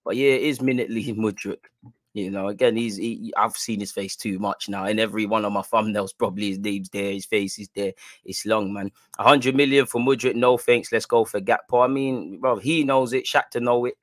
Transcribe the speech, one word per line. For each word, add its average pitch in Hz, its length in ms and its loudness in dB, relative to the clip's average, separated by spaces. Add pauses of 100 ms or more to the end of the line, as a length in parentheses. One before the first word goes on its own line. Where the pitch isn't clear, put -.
But, 110 140 -2
yeah, 135 140 6
it 131 100 4
is 143 180 0
Minute 131 300 0
Lee 113 240 -4
Mudryk. 104 540 -4 (480)
You 95 140 -6
know, 98 200 -4
again, 110 260 2
he's, 113 220 -4
he, 113 380 -6
I've 107 220 0
seen 107 220 -4
his 101 120 -6
face 98 240 -6
too 98 220 -6
much 101 320 -4
now. 98 160 -4
In 107 140 0
every 110 260 -2
one 107 200 0
of 104 60 0
my 101 100 -2
thumbnails, 107 540 -2
probably 101 340 -2
his 95 100 -4
name's 101 300 -4
there, 101 220 -4
his 98 140 -8
face 202 320 0
is 214 180 -14
there. 98 180 -4 (300)
It's - 220 -8
long, 107 260 0
man. 101 200 -8 (260)
A 98 60 -4
hundred 131 320 6
million 139 320 4
for 120 120 -4
Mudryk, 123 360 2
no 123 240 4
thanks. - 320 2
Let's - 160 0
go 113 180 4
for 104 160 -4
Gakpo. 117 420 2
I 127 40 4
mean, 131 520 -2
bro, 123 180 2
he 151 260 0
knows 131 300 2
it. 131 120 0
Shakhtar - 380 0
know 120 220 2
it. 123 180 -4